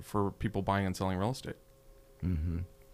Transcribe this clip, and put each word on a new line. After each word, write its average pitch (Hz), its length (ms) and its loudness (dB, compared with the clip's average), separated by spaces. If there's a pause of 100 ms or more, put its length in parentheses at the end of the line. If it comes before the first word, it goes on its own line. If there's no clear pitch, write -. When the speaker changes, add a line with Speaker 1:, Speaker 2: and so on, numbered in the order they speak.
Speaker 1:
for 101 300 2
people 101 280 0
buying 98 240 2
and 92 120 0
selling 95 200 0
real 98 140 2
estate. - 240 -6 (680)
Speaker 2:
Mm-hmm. 85 360 0 (360)